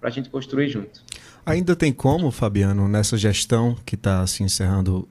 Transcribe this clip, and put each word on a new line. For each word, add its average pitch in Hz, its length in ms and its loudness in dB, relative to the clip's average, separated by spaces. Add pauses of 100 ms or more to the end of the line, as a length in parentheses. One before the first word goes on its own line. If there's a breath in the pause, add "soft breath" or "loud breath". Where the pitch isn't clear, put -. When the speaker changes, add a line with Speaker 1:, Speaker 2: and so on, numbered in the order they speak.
Speaker 1:
pra 123 100 -2
gente 127 180 -6
construir 139 400 -2
junto. - 360 -10 (420 loud breath)
Speaker 2:
Ainda 170 300 2
tem 156 160 2
como, 143 380 2
Fabiano, 101 580 0
nessa 104 280 2
gestão 113 600 0 (100)
que - 100 -6
tá 95 300 0
se - 160 -4
encerrando, 95 680 0